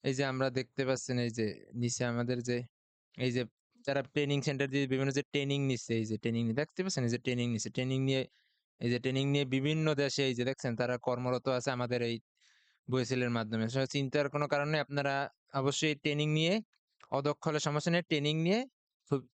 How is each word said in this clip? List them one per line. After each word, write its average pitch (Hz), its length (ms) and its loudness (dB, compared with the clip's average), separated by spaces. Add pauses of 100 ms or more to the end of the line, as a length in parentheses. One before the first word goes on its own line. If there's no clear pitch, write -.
এই 139 100 0
যে 139 120 0
আমরা 131 240 0
দেখতে 131 360 -2
পাচ্ছেন, 127 340 0
এই 120 100 0
যে 107 440 -4
নিচে 120 320 -2
আমাদের 120 380 -2
যে, 123 200 -2 (540)
এই 127 140 0
যে 123 140 0 (400)
যারা 139 160 0
ট্রেনিং 143 400 0
সেন্টার 139 280 0
দিয়ে 139 180 2
বিভিন্ন 135 240 0
যে 139 100 0
ট্রেনিং 139 440 0
নিচ্ছে, 127 280 -2
এই 113 120 0
যে 107 120 -4
ট্রেনিং 117 360 0
দেখতে 151 300 -4
পাচ্ছেন, 185 200 -2
এই 120 60 2
যে 120 80 0
ট্রেনিং 120 340 0
নিচ্ছে, 113 180 -2
ট্রেনিং 131 340 0
নিয়ে, 135 240 0 (520)
এই 120 100 0
যে 120 100 2
ট্রেনিং 135 320 0
নিয়ে 143 140 4
বিভিন্ন 151 480 2
দেশে, 139 320 0
এই 131 80 0
যে 120 120 -2
দেখছেন, 127 300 -2
তারা 120 220 0
কর্মরত 123 500 -2
আছে 127 240 0
আমাদের 123 300 -2
এই 117 180 -2 (720)
বয়েসেলের 127 380 2
মাধ্যমে। 113 360 0
আসলে 131 220 0
চিন্তার 143 420 0
কোনো 147 180 -2
কারণ 147 220 0
নেই, 151 120 0
আপনারা 139 480 -2 (240)
অবশ্যই 143 420 0
ট্রেনিং 147 360 0
নিয়ে, 165 300 2 (500)
অদক্ষ 143 360 0
হলে 151 120 2
সমস্যা 151 320 0
নেই, 175 100 4
ট্রেনিং 156 400 0
নিয়ে 214 260 2 (420)
খুব 135 260 -2